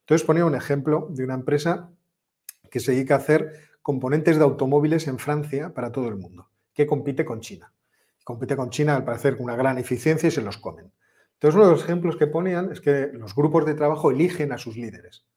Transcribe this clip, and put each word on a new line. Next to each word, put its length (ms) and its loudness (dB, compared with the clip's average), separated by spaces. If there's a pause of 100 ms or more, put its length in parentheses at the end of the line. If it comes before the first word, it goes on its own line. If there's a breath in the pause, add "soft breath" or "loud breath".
Entonces, 260 2
ponía 180 2
un 100 2
ejemplo 560 -2
de 120 -6
una 120 -4
empresa 560 -2 (800)
que 100 -6
se 120 0
dedica 220 2
a 40 4
hacer 340 2 (300 loud breath)
componentes 560 2
de 60 6
automóviles 640 2
en 120 -6
Francia 560 -6
para 180 -8
todo 160 -4
el 80 -8
mundo, 340 -16 (240)
que 120 2
compite 380 -2
con 160 -10
China. 320 -18 (520)
Compite 320 -4
con 140 -6
China, 260 2
al 80 -2
parecer, 320 0
con 80 -8
una 120 -6
gran 220 2
eficiencia 500 0
y 20 4
se 120 -2
los 160 -10
comen. 340 -16 (420)
Entonces, 220 2
uno 100 10
de 60 8
los 120 2
ejemplos 320 -2
que 100 2
ponían 460 -4
es 80 -14
que 320 0
los 220 -16
grupos 300 2
de 100 0
trabajo 360 2
eligen 420 0
a 60 -8
sus 180 -12
líderes 480 -16 (120)